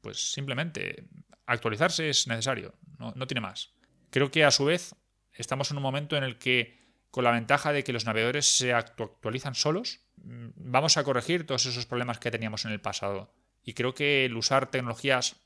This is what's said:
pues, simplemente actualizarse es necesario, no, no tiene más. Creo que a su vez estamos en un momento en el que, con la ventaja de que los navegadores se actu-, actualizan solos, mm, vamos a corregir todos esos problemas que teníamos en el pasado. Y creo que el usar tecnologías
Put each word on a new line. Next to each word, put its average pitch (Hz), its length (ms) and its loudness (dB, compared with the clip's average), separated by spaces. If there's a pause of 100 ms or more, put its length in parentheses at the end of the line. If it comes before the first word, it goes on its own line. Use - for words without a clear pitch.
pues, - 320 -6
simplemente 139 720 -4 (400)
actualizarse 131 640 0
es 131 180 2
necesario, 117 460 -2 (240)
no, 117 180 -10
no 127 120 -6
tiene 123 140 -2
más. - 320 -10 (360)
Creo 139 200 2
que 156 140 4
a 143 80 8
su 139 140 4
vez 170 300 0 (380)
estamos - 380 -4
en 143 60 -4
un 139 60 -4
momento 147 340 -2
en 135 60 0
el 123 140 -4
que, 123 420 0 (320)
con 127 120 0
la 117 80 8
ventaja 127 400 2
de 139 140 0
que 127 80 -2
los 110 120 -4
navegadores 117 400 2
se 123 280 4
actu-, 113 320 -2
actualizan 120 500 -6
solos, 175 460 -2 (160)
mm, 120 400 -16
vamos 135 400 2
a 147 80 0
corregir 147 420 0
todos 131 180 0
esos 120 200 -4
problemas 123 340 -4
que 120 100 -4
teníamos 110 360 -4
en 107 60 -4
el 104 100 -4
pasado. 101 520 -4 (300)
Y 113 100 -12
creo 123 200 -2
que 143 320 2
el 117 100 -4
usar 131 340 2
tecnologías 123 760 0